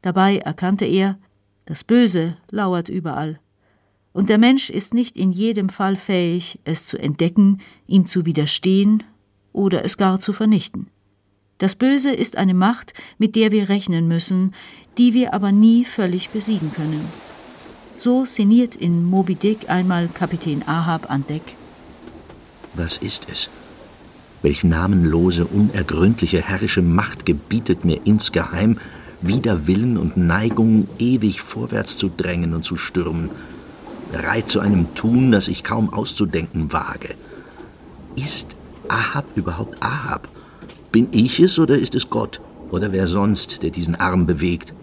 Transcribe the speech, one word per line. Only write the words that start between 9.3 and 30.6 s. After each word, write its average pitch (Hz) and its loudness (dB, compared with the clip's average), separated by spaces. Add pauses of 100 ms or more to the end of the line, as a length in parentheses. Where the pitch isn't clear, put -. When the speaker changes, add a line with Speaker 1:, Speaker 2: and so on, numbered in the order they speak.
Speaker 1:
oder 190 0
es - -4
gar 190 2
zu 202 -4
vernichten. 214 0 (720)
Das 190 0
Böse 269 2
ist - -2
eine 190 2
Macht, 190 0 (240)
mit 214 0
der 220 4
wir 208 2
rechnen 185 0
müssen, 185 0 (440)
die 240 6
wir 247 2
aber 196 0
nie 226 6
völlig 185 -4
besiegen 196 -4
können. 156 -4 (960)
So 254 2
sinniert 233 2
in 170 0
Moby 185 2
Dick 214 -2
einmal 180 0
Kapitän 165 -4
Ahab 165 -2
an 139 -2
Deck. 156 -10 (1200)
Speaker 2:
Was 85 -2
ist - -4
es? - -6 (880)
Welch 73 0
namenlose, 85 2
unergründliche, 95 2
herrische 95 -2
Macht 85 0
gebietet 92 -2
mir 85 0
insgeheim, 101 2 (420)
wider 92 0
Willen 110 2
und 82 -2
Neigung 107 2 (120)